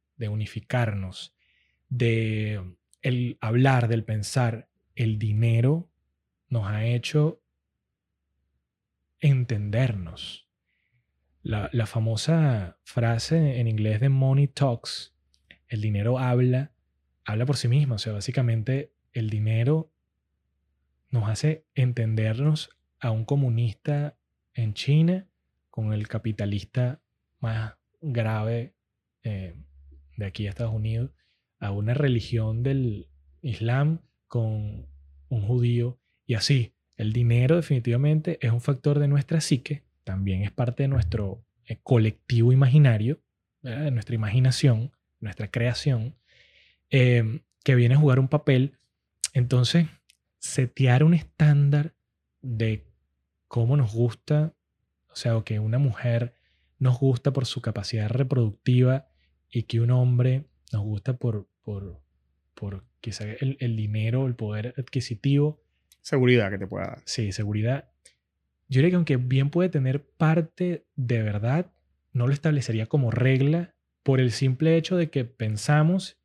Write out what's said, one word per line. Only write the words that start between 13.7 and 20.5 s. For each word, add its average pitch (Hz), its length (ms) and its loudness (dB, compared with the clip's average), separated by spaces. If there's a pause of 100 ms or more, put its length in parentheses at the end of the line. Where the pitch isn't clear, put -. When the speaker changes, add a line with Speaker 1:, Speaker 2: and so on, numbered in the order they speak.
Speaker 1:
de 135 100 2
"money 135 380 4
talks", - 680 -4 (540)
"el 107 140 -6
dinero 107 400 0
habla", 127 500 2 (540)
habla 110 220 -2
por 135 100 0
sí - 100 -4
misma. 127 300 2
O - 20 -6
sea, 107 140 -6
básicamente 120 800 -2 (200)
el 110 160 -4
dinero 113 640 0 (1160)